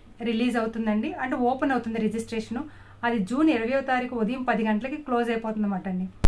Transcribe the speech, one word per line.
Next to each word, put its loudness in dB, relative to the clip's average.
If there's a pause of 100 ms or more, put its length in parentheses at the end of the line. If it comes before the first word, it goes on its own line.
(220)
రిలీజ్ 0
అవుతుందండి, 0
అంటే -2
ఓపెన్ 2
అవుతుంది -2
రిజిస్ట్రేషన్. -2 (420)
అది 2
జూన్ 4
ఇరవయో 2
తారీఖు 0
ఉదయం 0
పది 2
గంటలకి 0
క్లోజ్ 0
అయిపోతుందన్నమాట -2
అండి. -2 (200)